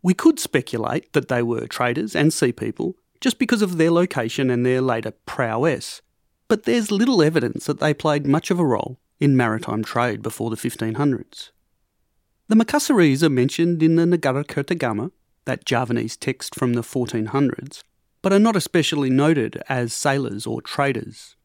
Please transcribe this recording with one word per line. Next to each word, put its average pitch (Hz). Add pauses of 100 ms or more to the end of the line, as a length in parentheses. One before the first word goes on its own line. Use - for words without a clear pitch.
We -
could 320
speculate 120
that 127
they 120
were 117
traders 120
and 156
sea -
people - (240)
just -
because 226
of 180
their 160
location 143
and 123
their 127
later 113 (140)
prowess, 127 (480)
but 214
there's 233
little 214
evidence 151
that 147
they 151
played 147
much 143
of 175
a 175
role 127 (220)
in 143
maritime 110
trade 117
before 113
the 110
fifteen 113
hundreds. - (960)
The 220
Makassarese 214
are 160
mentioned 156
in 160
the 165
Negara 147
Kertagama, 139 (320)
that -
Javanese 117
text -
from 123
the 120
fourteen 117
hundreds, 135 (380)
but 190
are 202
not 220
especially 151
noted 135
as 123
sailors 127
or 120
traders. -